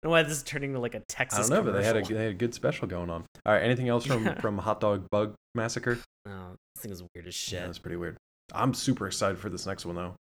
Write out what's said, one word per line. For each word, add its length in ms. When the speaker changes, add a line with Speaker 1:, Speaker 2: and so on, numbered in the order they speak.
Speaker 1:
know 80
why 140
this 140
is 40
turning 300
to, 80
like, 160
a 120
Texas 300
Speaker 2:
I 40
don't 120
know, 60
but 60
they 60
had 120
a, 40
Speaker 1:
commercial. 180
Speaker 2:
they 60
had 80
a 40
good 180
special 340
going 220
on. 140
All 60
right, 100
anything 260
else 160
from, 200
Speaker 1:
Yeah. 160
Speaker 2:
from 180
Hot 220
Dog 300
Bug 240
Massacre? 440
Speaker 1:
Oh, 300
this 80
thing 80
is 120
weird 140
as 240
Speaker 2:
Yeah, 80
Speaker 1:
shit. 80
Speaker 2:
that's 100
pretty 180
weird. 200
I'm 220
super 320
excited 320
for 120
this 140
next 220
one, 80
though. 200